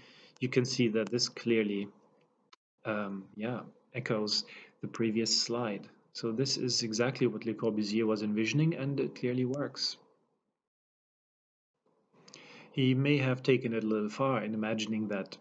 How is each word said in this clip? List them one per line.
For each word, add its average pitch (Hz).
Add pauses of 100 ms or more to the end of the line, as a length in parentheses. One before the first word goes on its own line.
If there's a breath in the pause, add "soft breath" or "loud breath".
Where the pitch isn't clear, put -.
(400 loud breath)
You 127
can 127
see 127
that 107
this 120
clearly, 104 (1000)
um, 101 (120)
yeah, 110 (340)
echoes 107 (380 loud breath)
the -
previous 113
slide. 117 (240)
So -
this 131
is 123
exactly 120
what 107
Le 107
Corbusier 107
was 107
envisioning, 113
and 139
it 143
clearly 127
works. 131 (2750 loud breath)
He 131
may 139
have 131
taken 127
it 110
a -
little 107
far 131
in 107
imagining 110
that 98